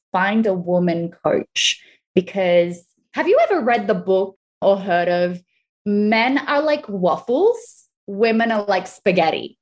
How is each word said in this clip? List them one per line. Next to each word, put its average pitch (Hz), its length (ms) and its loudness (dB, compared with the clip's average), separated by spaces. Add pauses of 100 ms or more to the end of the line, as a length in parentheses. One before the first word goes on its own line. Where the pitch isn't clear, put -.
(120)
find 202 340 0
a 196 80 0
woman 175 580 -2
coach. - 720 -2 (320)
Because 175 680 0 (300)
have 311 140 -2
you 453 160 4
ever 403 180 0
read 226 260 0
the 202 80 2
book 190 420 -2 (240)
or 196 160 2
heard 175 300 0
of 180 340 -2 (440)
Men 220 540 0
Are 285 220 -2
Like 302 260 -2
Waffles, 240 1000 -2 (200)
Women 226 460 0
Are 208 140 -2
Like 185 200 0
Spaghetti? - 760 -2